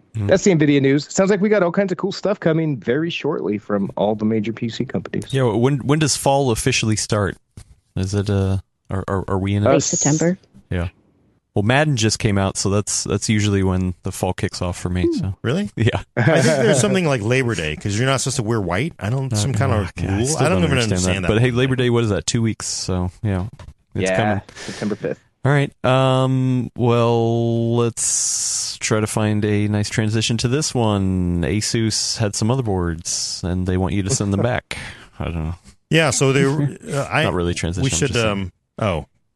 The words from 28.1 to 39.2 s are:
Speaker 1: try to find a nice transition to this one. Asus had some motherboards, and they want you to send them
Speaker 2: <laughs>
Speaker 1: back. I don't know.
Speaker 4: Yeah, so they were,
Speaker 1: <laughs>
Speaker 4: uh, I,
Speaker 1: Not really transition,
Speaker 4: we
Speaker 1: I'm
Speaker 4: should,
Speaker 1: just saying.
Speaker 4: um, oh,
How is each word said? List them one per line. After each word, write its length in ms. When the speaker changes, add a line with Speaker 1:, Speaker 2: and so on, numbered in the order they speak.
Speaker 1:
try 240
to 60
find 360
a 240
nice 220
transition 480
to 100
this 260
one. 680
Asus 760
had 180
some 120
motherboards, 960
and 240
they 80
want 180
you 100
to 60
send 220
them 100
Speaker 2:
<laughs> 20
Speaker 1:
back. 340
I 60
don't 80
know. 120
Speaker 4:
Yeah, 220
so 200
they 140
were, 380
Speaker 1:
<laughs> 100
Speaker 4:
uh, 180
I, 120
Speaker 1:
Not 100
really 220
transition, 280
Speaker 4:
we 60
Speaker 1:
I'm 80
Speaker 4:
should, 120
Speaker 1:
just 120
saying. 100
Speaker 4:
um, 200
oh, 280